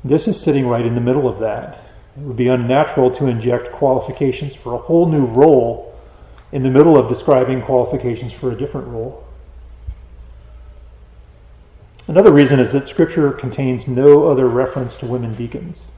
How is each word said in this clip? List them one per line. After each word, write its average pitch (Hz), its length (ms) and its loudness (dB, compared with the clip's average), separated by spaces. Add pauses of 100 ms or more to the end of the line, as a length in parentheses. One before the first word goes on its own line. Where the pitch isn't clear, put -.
This 147 240 0
is 202 140 -2
sitting 139 260 0
right 117 180 0
in 117 100 -2
the 123 60 -2
middle 127 280 0
of 101 100 -4
that. 107 400 -6 (380)
It 139 60 -16
would 127 140 -10
be 123 120 0
unnatural 127 640 2
to 139 140 -4
inject 120 440 -2
qualifications 135 880 -4
for 120 180 -10
a 117 40 -8
whole 170 280 0
new 151 200 0
role 120 680 2 (640)
in 131 80 -4
the 131 80 0
middle 151 260 6
of 127 120 4
describing 131 520 0
qualifications 123 720 -4
for 127 200 -6
a 110 40 -8
different 131 300 -10
role. 120 400 -12 (2750)
Another 160 260 6
reason 143 280 6
is 117 120 2
that 139 140 -2
Scripture 156 460 -2
contains 127 560 -6
no 143 400 4
other 131 180 2
reference 123 500 -2
to 131 100 -12
women 117 280 -6
deacons. 160 640 -12